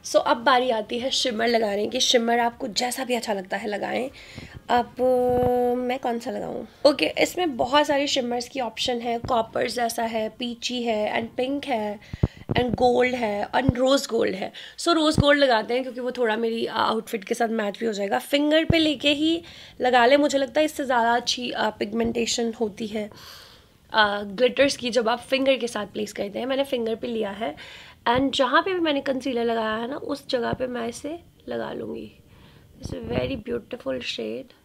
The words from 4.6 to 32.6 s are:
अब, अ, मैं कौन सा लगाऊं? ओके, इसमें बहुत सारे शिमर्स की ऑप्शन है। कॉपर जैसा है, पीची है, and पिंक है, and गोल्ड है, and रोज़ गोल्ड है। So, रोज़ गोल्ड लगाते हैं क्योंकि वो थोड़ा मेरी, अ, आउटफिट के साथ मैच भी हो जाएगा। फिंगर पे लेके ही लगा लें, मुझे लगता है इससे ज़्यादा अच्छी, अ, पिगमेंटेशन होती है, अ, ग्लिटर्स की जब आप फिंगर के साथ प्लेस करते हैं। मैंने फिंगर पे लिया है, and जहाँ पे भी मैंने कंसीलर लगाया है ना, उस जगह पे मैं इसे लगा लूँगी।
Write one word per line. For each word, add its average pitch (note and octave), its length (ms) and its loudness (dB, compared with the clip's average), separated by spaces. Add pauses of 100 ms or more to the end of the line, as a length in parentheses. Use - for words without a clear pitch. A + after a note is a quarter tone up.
अब, A#3+ 180 4
अ, B3 880 2
मैं B3 240 -2
कौन A#3 200 -2
सा A#3 120 -6
लगाऊं? G#3 360 -6 (200)
ओके, - 320 4
इसमें E4+ 380 2
बहुत C4+ 300 4
सारे C#4+ 200 2
शिमर्स A#3+ 420 -2
की C4+ 120 -8
ऑप्शन A#3+ 380 -2
है। A#3 200 -2
कॉपर A#3+ 500 0
जैसा A#3 340 -2
है, A3+ 260 -2
पीची A#3+ 540 -6
है, A3+ 400 0
and A3+ 140 -8
पिंक C#4 280 -2
है, G#3+ 360 -4 (520)
and A#3+ 220 0
गोल्ड B3 400 4
है, G#3 360 -2
and C4 240 4
रोज़ C4 340 2
गोल्ड G#3+ 260 0
है। G3 180 -8 (260)
So, E4+ 160 2
रोज़ D#4 260 4
गोल्ड C#4+ 200 6
लगाते A#3 340 2
हैं B3+ 80 0
क्योंकि B3+ 180 -8
वो B3 100 -4
थोड़ा A#3+ 260 0
मेरी, A3+ 300 -2
अ, - 60 -6
आउटफिट A3 520 0
के A3+ 100 -4
साथ A3+ 140 0
मैच G#3+ 300 -2
भी A3+ 80 -4
हो A3 60 0
जाएगा। G3+ 260 -2
फिंगर D4+ 460 2
पे E4 140 2
लेके D4+ 340 2
ही D#4+ 300 0 (380)
लगा A#3+ 260 6
लें, C#4 100 8
मुझे C#4+ 220 4
लगता C4+ 220 0
है D#4 40 6
इससे D4+ 200 -2
ज़्यादा A#3 300 4
अच्छी, B3 360 -2
अ, G#3+ 200 0
पिगमेंटेशन A3+ 920 -2
होती A3 260 -4
है, G#3+ 240 -6 (840)
अ, G#3 280 4
ग्लिटर्स B3 540 2
की A#3+ 140 -4
जब A3 180 2
आप A#3 100 0
फिंगर C4+ 380 2
के A#3 120 -4
साथ G#3 180 -6
प्लेस G#3+ 260 -6
करते G3+ 260 -6
हैं। A#3 80 -4
मैंने C4+ 180 0
फिंगर A#3 300 -2
पे A3+ 120 -8
लिया A3 240 -4
है, A3 260 -6 (520)
and B3+ 220 4
जहाँ C4+ 320 2
पे F#4+ 120 -2
भी F4+ 60 -2
मैंने D4+ 200 2
कंसीलर C4 440 -2
लगाया A3+ 320 0
है A#3 140 -6
ना, D4 60 -8
उस - 320 -8
जगह A#3 240 -2
पे B3 140 -4
मैं A#3+ 220 -6
इसे D4+ 320 -10 (280)
लगा A3+ 240 -6
लूँगी। A3+ 400 -10 (720)